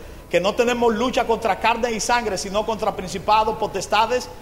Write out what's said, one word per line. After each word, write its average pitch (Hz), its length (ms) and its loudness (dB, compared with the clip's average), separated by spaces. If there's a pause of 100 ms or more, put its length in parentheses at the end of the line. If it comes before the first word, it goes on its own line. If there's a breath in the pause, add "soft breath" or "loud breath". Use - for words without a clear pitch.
(300 loud breath)
que 170 100 4
no 196 140 2
tenemos 240 400 2
lucha 240 320 0
contra 214 320 0
carne 226 340 0
y 214 80 -4
sangre, 220 380 0
sino 202 260 -2
contra 208 300 -2
principados, 214 640 0
potestades, 220 720 0 (140 loud breath)